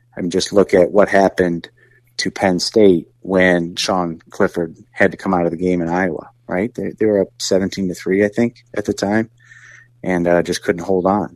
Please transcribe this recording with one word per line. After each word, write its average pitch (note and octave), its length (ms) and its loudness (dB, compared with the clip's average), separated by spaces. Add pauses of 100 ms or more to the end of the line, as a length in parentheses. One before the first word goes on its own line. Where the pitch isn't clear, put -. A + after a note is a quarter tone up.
(160)
I - 60 -8
mean, F2+ 80 -4
just F#2 240 -2
look G2 200 2
at F2+ 180 4
what G2 180 4
happened F#2 600 0 (480)
to - 140 -4
Penn F#2 280 0
State F#2+ 500 4 (120)
when F#2 540 0
Sean F2 540 -4
Clifford F2 480 -4 (140)
had F#2+ 200 0
to E2 60 -12
come F#2+ 160 -4
out F2 120 2
of E2 60 -2
the E2 60 -6
game F2+ 240 0
in E2 80 -2
Iowa, F2 400 -4 (180)
right? G2 260 -4
They, G2 180 -8
they - 140 -2
were G#2 160 2
up - 160 -2
seventeen F#2+ 520 -2
to F2 40 -4
three, G2 320 0
I G2+ 40 2
think, A#2+ 440 -2
at G#2 120 -6
the G#2 80 -2
time, A2 360 -2 (760)
and, F2 240 -2
uh, F2 140 4
just E2+ 220 -4
couldn't F2 220 -4
hold F#2 200 0
on F#2+ 300 0